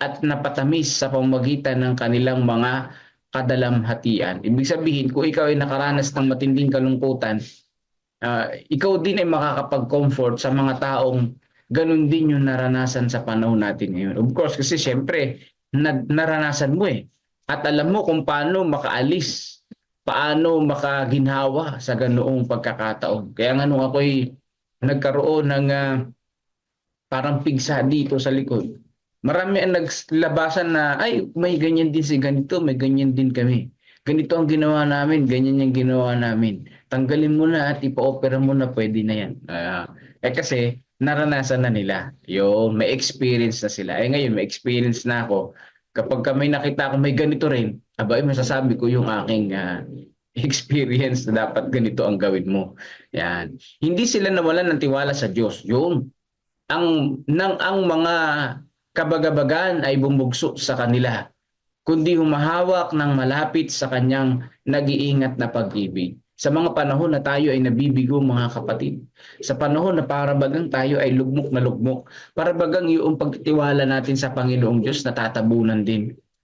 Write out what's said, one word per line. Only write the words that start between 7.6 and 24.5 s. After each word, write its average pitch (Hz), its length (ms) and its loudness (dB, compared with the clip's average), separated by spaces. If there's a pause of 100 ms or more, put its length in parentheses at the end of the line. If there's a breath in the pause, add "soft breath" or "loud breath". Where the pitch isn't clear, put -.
ah, 117 320 -2 (160)
ikaw 185 320 0
din 180 240 0
ay 170 80 0
makakapag-comfort 135 1120 0
sa 135 80 -2
mga 135 320 0
taong 127 480 0 (400)
ganun 156 400 4
din 156 240 4
yung 139 160 2
naranasan 127 560 0
sa 117 160 -2
panahon 113 400 2
natin 101 320 -2
ngayon. 95 240 -4
Of 123 160 2
course, - 240 -2
kasi 143 160 -2
syempre, 135 640 -2 (320 loud breath)
na-, 139 320 0
naranasan 151 720 0
mo 185 160 2
eh. 117 160 -4 (360)
At 147 260 -4
alam 151 240 2
mo 208 140 0
kung 156 160 0
paano 151 420 0
makaalis, 147 960 -2 (460)
paano 151 560 2
makaginhawa 139 1200 0
sa 120 160 -2
ganoong 123 500 0
pagkakataon. 110 840 -4
Kaya 127 240 0
nga 143 80 0
nung 139 160 2
ako'y 135 480 0 (500)